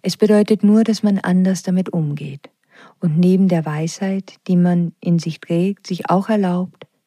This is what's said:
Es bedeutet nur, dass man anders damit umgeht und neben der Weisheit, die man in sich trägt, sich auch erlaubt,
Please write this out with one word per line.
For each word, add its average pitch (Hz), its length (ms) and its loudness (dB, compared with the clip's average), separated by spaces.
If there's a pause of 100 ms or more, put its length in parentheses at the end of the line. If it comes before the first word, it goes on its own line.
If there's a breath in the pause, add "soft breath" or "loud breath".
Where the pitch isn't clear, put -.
Es 190 120 -4
bedeutet 208 480 2
nur, 214 200 4
dass 220 180 -2
man 202 160 0
anders 185 460 0
damit 185 260 -2
umgeht 147 640 -6 (480 soft breath)
und 160 180 -2
neben 185 300 4
der 165 180 0
Weisheit, 170 720 -6 (100)
die 185 100 0
man 175 440 2
in 170 180 0
sich 160 220 -6
trägt, 180 480 -4
sich - 240 -6
auch 190 180 0
erlaubt, 185 560 -2 (220)